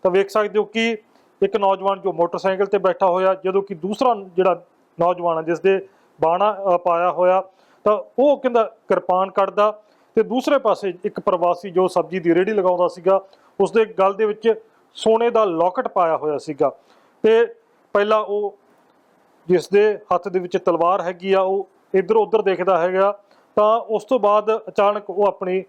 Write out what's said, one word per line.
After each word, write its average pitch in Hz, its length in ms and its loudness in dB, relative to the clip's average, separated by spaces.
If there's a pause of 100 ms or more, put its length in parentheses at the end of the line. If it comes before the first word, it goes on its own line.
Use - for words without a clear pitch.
ਤਾਂ 185 80 2
ਵੇਖ 196 180 2
ਸਕਦੇ 208 300 -2
ਹੋ 202 40 0
ਕਿ 226 340 -4 (460)
ਇੱਕ 196 140 -2
ਨੌਜਵਾਨ 196 440 0
ਜੋ 185 120 -4
ਮੋਟਰਸਾਈਕਲ 180 520 -2
ਤੇ 196 120 -2
ਬੈਠਾ 185 300 0
ਹੋਇਆ, 185 260 2
ਜਦੋਂ 190 280 -2
ਕਿ 196 140 -10
ਦੂਸਰਾ 208 400 -2 (200)
ਜਿਹੜਾ 180 300 0 (340)
ਨੌਜਵਾਨ 175 380 0
ਆ 160 40 -4
ਜਿਸ 160 180 -4
ਦੇ 190 280 0 (340)
ਬਾਣਾ, 185 360 2 (180)
ਅ, - 20 2
ਪਾਇਆ 175 340 0
ਹੋਇਆ, 185 320 2 (400)
ਤਾਂ 208 160 2 (200)
ਉਹ 277 180 4
ਕਹਿੰਦਾ 240 260 0
ਕਿਰਪਾਨ 190 680 -2
ਕੱਢਦਾ 202 500 0 (340)
ਤੇ 220 80 2
ਦੂਸਰੇ 262 340 -2
ਪਾਸੇ 196 360 -2 (120)
ਇੱਕ - 140 -8
ਪ੍ਰਵਾਸੀ 175 500 -2
ਜੋ 180 180 0
ਸਬਜ਼ੀ 175 320 -2
ਦੀ 165 160 2
ਰੇਹੜੀ 190 180 0
ਲਗਾਉਂਦਾ 180 340 0
ਸੀਗਾ, 185 380 0 (340)
ਉਸਦੇ 214 260 2
ਗਲ 190 280 0
ਦੇ 214 120 -2
ਵਿੱਚ 214 280 0 (400)
ਸੋਨੇ 226 360 2
ਦਾ 220 160 2
ਲਾਕਟ 180 420 -2
ਪਾਇਆ 165 300 0
ਹੋਇਆ 147 200 -4
ਸੀਗਾ। 147 320 -2 (540)
ਤੇ 226 220 4 (480)
ਪਹਿਲਾਂ 214 260 0
ਉਹ 202 380 -6 (880)
ਜਿਸ 170 220 0
ਦੇ 202 300 2 (160)
ਹੱਥ 175 120 -4
ਦੇ 185 120 -4
ਵਿੱਚ 175 180 -6
ਤਲਵਾਰ 180 440 0
ਹੈਗੀ 180 320 -4
ਆ, 190 80 2
ਉਹ 190 260 -4 (260)
ਇੱਧਰ 190 220 0
ਉੱਧਰ 214 260 2
ਦੇਖਦਾ 185 360 0
ਹੈਗਾ। 185 420 0 (360)
ਤਾਂ 214 240 2
ਉਸ 214 240 -6
ਤੋਂ 254 160 0
ਬਾਅਦ 208 500 0
ਅਚਾਨਕ 208 400 -2
ਉਹ 196 160 0
ਆਪਣੀ 190 440 -2